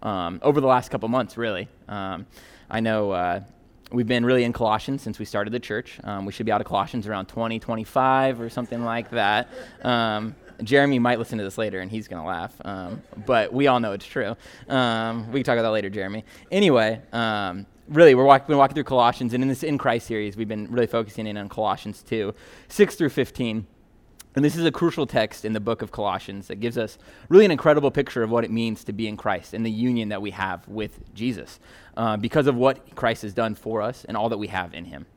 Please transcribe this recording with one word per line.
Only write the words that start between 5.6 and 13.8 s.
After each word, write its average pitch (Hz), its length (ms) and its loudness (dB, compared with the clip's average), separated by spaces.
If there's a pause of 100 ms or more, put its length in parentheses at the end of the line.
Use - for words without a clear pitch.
Um, 101 220 -6
we 101 80 -8
should 110 120 -6
be 110 60 0
out 107 100 2
of 104 60 -8
Colossians 101 400 -2
around 98 220 -6
twenty 113 280 -4
twenty-five 131 800 0
or 117 120 -8
something 120 320 -6
like 117 260 -6
that. 107 380 0 (340)
Um, 113 540 -2 (280)
Jeremy 139 340 4
might 120 220 2
listen 113 180 -6
to 104 60 -6
this 98 160 -10
later, 98 220 -4
and 92 100 -10
he's 110 160 -8
gonna 85 180 -12
laugh, 87 260 -6 (140)
um, 95 380 -10 (240)
but 113 260 2
we 139 140 2
all 127 120 4
know 110 120 -4